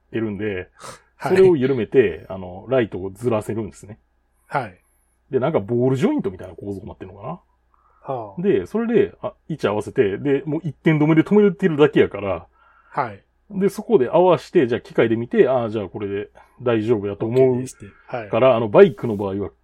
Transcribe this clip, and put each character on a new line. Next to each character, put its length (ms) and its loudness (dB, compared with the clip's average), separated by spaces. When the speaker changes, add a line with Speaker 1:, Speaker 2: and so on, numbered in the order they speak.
Speaker 1:
て 80 -6
る 120 -4
ん 60 -8
で、 320 -8
Speaker 2:
は 160 -4
い。 40 2
Speaker 1:
そ 60 6
れ 60 8
を 80 4
緩 180 0
め 120 -2
て、 420 2
あ 80 -10
の、 320 -14
ラ 140 2
イ 80 -4
ト 80 -10
を 120 -8
ず 200 -6
ら 100 0
せ 140 -8
る 80 -6
ん 80 -10
で 60 -20
す 100 -20
ね。 120 -20
Speaker 2:
は 180 -6
い。 120 -20
Speaker 1:
で、 80 -2
な 120 -2
ん 20 -8
か 80 0
ボ 260 -2
ー 40 2
ル 60 0
ジ 100 -2
ョ 60 2
イ 40 -2
ン 60 -4
ト 80 -4
み 80 -18
た 80 -16
い 20 -16
な 60 -18
構 180 -12
造 80 -10
に 60 -18
な 80 -16
っ 40 -20
て 60 -16
る 80 -20
の 80 -20
か 200 -12
な。 80 -6
Speaker 2:
は 240 -10
あ。 40 -8
Speaker 1:
で、 240 0
そ 120 -6
れ 140 -2
で、 300 2
あ、 120 -8
位 60 -6
置 140 -2
合 60 0
わ 80 -2
せ 100 -10
て、 240 2
で、 300 0
も 120 -4
う 60 -6
一 80 -6
点 260 0
止 80 4
め 80 4
で 80 4
止 180 4
め 120 6
て 160 -2
る 80 -2
だ 140 6
け 100 2
や 80 4
か 120 -10
ら、 260 -6
Speaker 2:
は 220 -4
い。 100 -20
Speaker 1:
で、 180 0
そ 140 -6
こ 160 2
で 100 2
合 160 4
わ 140 4
せ 120 -12
て、 160 4
じ 80 0
ゃ 40 -2
あ 20 -4
機 140 -20
械 140 2
で 80 2
見 120 -6
て、 200 2
あ 160 0
あ、 60 -4
じ 80 -4
ゃ 60 -4
あ 40 -12
こ 120 -12
れ 80 -6
で 220 -6
大 200 0
丈 140 2
夫 100 -4
や 100 -6
と 100 -6
思 120 0
う 120 6
Speaker 2:
オ 20 0
ッ 20 0
ケ 40 -4
ー 40 -6
で 60 -10
す 80 -18
っ 20 -20
て。 380 -16
は 80 -8
い。 60 -16
Speaker 1:
か 100 0
ら、 160 4
あ 40 0
の、 80 -2
バ 140 6
イ 120 6
ク 120 -10
の 100 -4
場 180 -4
合 80 -4
は、 80 -8